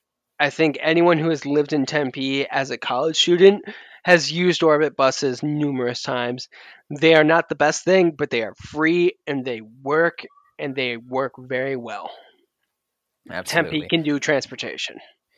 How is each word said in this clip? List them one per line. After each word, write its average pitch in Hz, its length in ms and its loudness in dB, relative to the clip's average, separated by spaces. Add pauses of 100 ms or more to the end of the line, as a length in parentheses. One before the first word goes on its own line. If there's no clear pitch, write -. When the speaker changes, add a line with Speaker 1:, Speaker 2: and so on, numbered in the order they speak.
(400)
Speaker 1:
I 147 100 0
think 151 320 0
anyone 170 360 4
who 156 120 0
has 151 160 -4
lived 147 280 0
in 139 120 0
Tempe 135 640 -4
as 135 220 -4
a 120 60 -8
college 143 400 -4
student 185 460 6 (400)
has 156 280 4
used 175 320 0
Orbit 151 320 4
buses 131 480 0
numerous 143 580 -2
times. 123 480 -6 (400)
They 151 240 4
are 156 100 8
not 165 260 2
the 156 60 -4
best 151 280 0
thing, 180 340 4
but 147 140 -6
they 120 100 -2
are 98 140 -8
free 170 580 0 (140)
and 139 180 -4
they 120 160 -6
work, 135 640 -4 (340)
and 143 180 -8
they 123 220 -4
work 127 400 -6
very 131 380 -6
well. 107 340 -10 (1200)
Speaker 2:
Absolutely. 151 520 -4
Speaker 1:
Tempe 87 80 -14
can 165 120 0
do 147 180 -2
transportation. - 800 -6 (400)